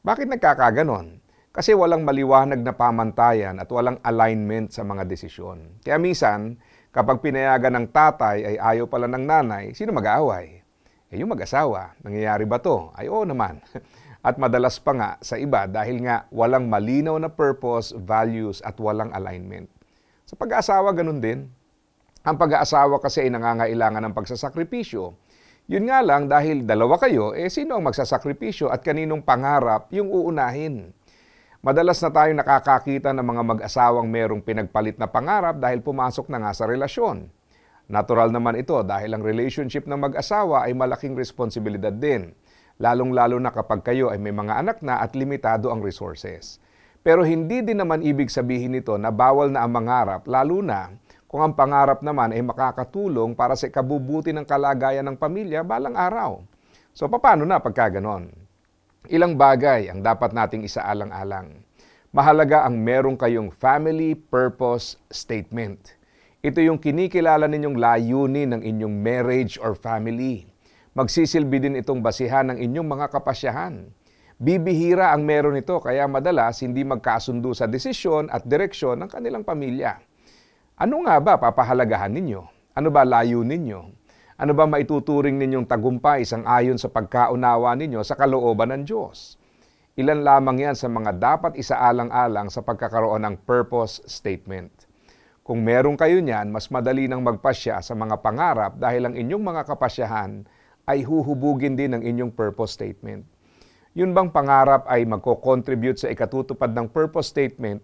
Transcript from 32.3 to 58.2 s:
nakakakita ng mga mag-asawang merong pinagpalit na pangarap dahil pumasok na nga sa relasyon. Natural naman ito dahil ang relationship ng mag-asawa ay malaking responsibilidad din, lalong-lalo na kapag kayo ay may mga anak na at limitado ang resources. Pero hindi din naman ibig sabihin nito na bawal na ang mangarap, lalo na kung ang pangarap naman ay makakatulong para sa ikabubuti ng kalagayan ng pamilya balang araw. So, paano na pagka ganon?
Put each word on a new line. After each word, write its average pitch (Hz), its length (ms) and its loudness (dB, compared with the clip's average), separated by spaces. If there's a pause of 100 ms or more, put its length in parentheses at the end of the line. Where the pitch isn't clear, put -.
nakakakita 139 720 2
ng 131 80 -2
mga 120 240 -2
mag-asawang 117 640 2
merong 110 320 -2
pinagpalit 107 560 -4
na 113 80 -2
pangarap 165 560 -2
dahil 127 240 0
pumasok 131 400 -4
na 127 160 -6
nga 104 80 -4
sa 110 160 -4
relasyon. 127 640 -4 (560)
Natural 113 480 2
naman 117 240 0
ito 131 240 -2
dahil 101 320 -4
ang 107 80 -6
relationship 127 640 -4
ng 143 240 -4
mag-asawa 151 560 0
ay 123 80 -2
malaking 127 400 -4
responsibilidad 110 800 -4
din, 113 400 -2 (480)
lalong-lalo 123 560 2
na 127 160 -4
kapag 107 320 -4
kayo 123 240 0
ay 101 80 -4
may 104 160 -6
mga 107 320 -4
anak 226 160 -4
na 127 160 -2
at 110 160 -4
limitado 131 560 -2
ang 117 80 -2
resources. 95 800 -10 (480)
Pero 165 160 8
hindi 165 400 0
din 214 160 0
naman 165 240 0
ibig 143 320 0
sabihin 123 400 -2
nito 113 240 -2
na 110 160 -2
bawal 135 320 4
na 135 160 -2
ang 120 80 0
mangarap, 117 560 0
lalo 135 320 2
na 101 320 -4 (360)
kung 143 160 -4
ang 156 160 2
pangarap 139 480 4
naman 131 240 0
ay 113 100 -2
makakatulong 127 920 -2
para 123 240 0
sa 139 80 -4
ikabubuti 143 640 -2
ng 151 160 -6
kalagayan 139 640 0
ng 131 80 -10
pamilya 165 480 -4
balang 240 320 -4
araw. 185 420 -2 (540)
So, - 160 -4
paano 220 340 4
na 175 140 2
pagka 107 400 0
ganon? 95 320 -6 (800)